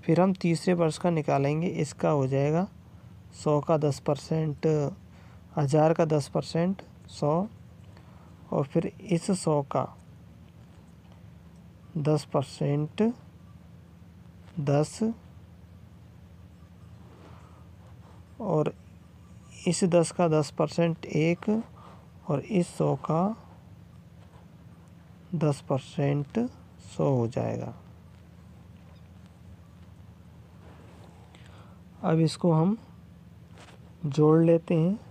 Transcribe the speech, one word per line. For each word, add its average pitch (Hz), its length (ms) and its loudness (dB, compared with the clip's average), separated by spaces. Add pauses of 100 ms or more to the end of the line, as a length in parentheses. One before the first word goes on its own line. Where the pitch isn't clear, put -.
फिर 165 200 2
हम 190 120 4
तीसरे 175 400 0
वर्ष 170 240 0
का 175 120 0
निकालेंगे, 147 600 0
इसका 165 400 -2
हो 139 180 2
जाएगा 147 400 0 (680)
सौ 147 260 0
का 160 180 2
दस 143 220 -2
परसेंट, 156 640 -4 (920)
हज़ार 151 380 4
का 170 140 2
दस 151 220 0
परसेंट, 170 520 -2 (280)
सौ, 160 380 -2 (1040)
और 147 140 0
फिर 165 220 -2
इस - 460 -4
सौ 156 320 0
का 135 180 -2 (2250)
दस 147 260 0
परसेंट, 147 760 -4 (1600)
दस, 143 380 0 (3500)
और 165 320 0 (920)
इस 175 180 0
दस 170 260 4
का 175 180 0
दस 156 220 2
परसेंट 165 540 -2
एक, 165 440 0 (760)
और 147 160 -2
इस 180 280 0
सौ 147 320 -2
का 180 340 -2 (2000)
दस 151 260 0
परसेंट 143 800 -2 (480)
सौ 151 220 -2
हो 123 180 0
जाएगा। 117 460 -6 (4000)
अब 165 180 2
इसको 165 340 2
हम 175 240 4 (1300)
जोड़ 151 360 6
लेते 165 320 4
हैं 175 240 2 (120)